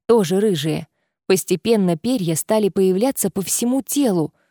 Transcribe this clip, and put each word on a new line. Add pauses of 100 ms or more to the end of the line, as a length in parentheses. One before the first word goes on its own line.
тоже
рыжие. (400)
Постепенно
перья
стали
появляться
по
всему
телу. (180)